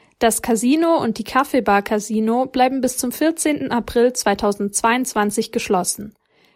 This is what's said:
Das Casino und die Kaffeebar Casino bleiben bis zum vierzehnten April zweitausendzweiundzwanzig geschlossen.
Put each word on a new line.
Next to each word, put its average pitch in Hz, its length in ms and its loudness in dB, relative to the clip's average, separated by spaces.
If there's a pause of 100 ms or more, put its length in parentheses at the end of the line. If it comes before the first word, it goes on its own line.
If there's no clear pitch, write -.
(180)
Das 226 240 2
Casino 294 560 2
und 226 220 -2
die 220 40 -8
Kaffeebar 214 600 2
Casino 220 640 0
bleiben 254 340 2
bis 254 160 -2
zum 247 140 -4
vierzehnten 302 600 -2
April 240 400 2
zweitausendzweiundzwanzig 208 1400 0
geschlossen. - 640 -4 (400)